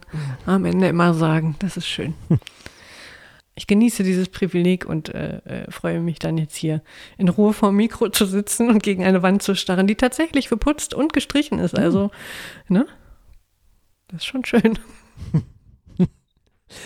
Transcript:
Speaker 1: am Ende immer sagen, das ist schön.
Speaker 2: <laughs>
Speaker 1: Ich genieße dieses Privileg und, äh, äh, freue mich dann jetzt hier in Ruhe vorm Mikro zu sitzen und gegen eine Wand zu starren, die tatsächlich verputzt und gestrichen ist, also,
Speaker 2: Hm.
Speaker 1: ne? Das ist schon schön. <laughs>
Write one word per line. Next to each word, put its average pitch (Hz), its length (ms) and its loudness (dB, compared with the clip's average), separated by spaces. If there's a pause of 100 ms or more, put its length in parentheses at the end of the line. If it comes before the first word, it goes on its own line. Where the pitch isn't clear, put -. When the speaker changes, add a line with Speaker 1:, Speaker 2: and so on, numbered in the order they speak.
(480)
Speaker 1:
am 185 180 2
Ende 175 240 2
immer 170 240 2
sagen, 160 460 0
das 180 180 -4
ist 175 100 -8
schön. - 280 -6 (140)
Speaker 2:
<laughs> - 100 4 (1160)
Speaker 1:
Ich - 120 -16
genieße 214 360 2
dieses 185 280 0
Privileg 180 560 0
und, 160 280 -6
äh, 151 220 -6 (280)
äh, - 60 -16
freue 170 300 -6
mich 170 180 -4
dann 165 200 -4
jetzt 156 180 -6
hier 156 260 -4 (360)
in 190 100 2
Ruhe 208 240 4
vorm 202 240 2
Mikro 226 320 0
zu 208 160 0
sitzen 208 460 0
und 214 120 6
gegen 190 220 -2
eine 190 180 4
Wand 190 200 2
zu 196 120 0
starren, 185 320 2
die 214 100 2
tatsächlich 277 520 0
verputzt 294 460 -2
und 302 180 0
gestrichen 285 460 0
ist, 175 200 -2
also, 196 320 2 (580)
Speaker 2:
Hm. 180 100 4
Speaker 1:
ne? 285 80 2 (1200)
Das 170 140 -12
ist - 20 -8
schon 254 220 -6
schön. 226 320 4 (560)
<laughs> 156 80 2 (1400)